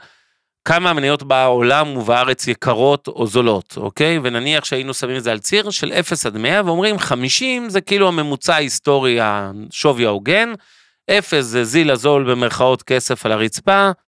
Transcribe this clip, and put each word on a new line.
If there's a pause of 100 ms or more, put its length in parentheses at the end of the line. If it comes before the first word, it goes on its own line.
(680)
כמה
המניות
בעולם
ובארץ
יקרות
או
זולות,
אוקיי?
ונניח
שהיינו
שמים
את
זה
על
ציר
של
אפס
עד
מאה,
ואומרים,
חמישים
זה
כאילו
הממוצע
ההיסטורי,
השווי
ההוגן, (560)
אפס
זה
זיל
הזול
במרכאות
כסף
על
הרצפה, (160)